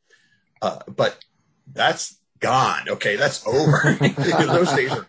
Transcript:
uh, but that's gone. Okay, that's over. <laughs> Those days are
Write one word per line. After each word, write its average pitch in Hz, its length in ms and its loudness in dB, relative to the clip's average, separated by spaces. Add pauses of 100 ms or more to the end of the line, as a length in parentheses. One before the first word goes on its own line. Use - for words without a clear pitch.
(600)
uh, 95 260 -4
but - 360 -2 (480)
that's 143 500 -2 (180)
gone. 110 500 0
Okay, 101 260 -2
that's 131 300 -2
over. 143 520 2
<laughs> - 20 -4
Those 151 720 0
days 131 180 0
are - 180 -8